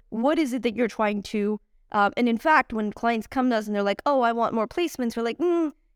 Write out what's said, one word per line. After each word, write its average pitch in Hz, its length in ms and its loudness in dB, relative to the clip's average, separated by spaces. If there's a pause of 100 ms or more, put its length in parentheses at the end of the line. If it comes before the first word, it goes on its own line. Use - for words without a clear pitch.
what 269 280 0
is 294 140 0
it 240 120 -4
that 233 120 -2
you're 233 140 0
trying 208 340 -2
to, 208 380 -2 (320)
um, 202 240 4
and 240 100 2
in 233 100 2
fact, 294 360 2
when 214 180 -4
clients 233 340 -2
come 254 260 0
to 233 40 2
us 214 120 -2
and 208 80 -2
they're 202 80 0
like, 202 220 0
"Oh, 277 160 2
I 233 120 2
want 233 200 0
more 220 140 0
placements," 262 480 -4
we're 233 80 -4
like, 233 140 -4
"Mm, 339 340 0 (240)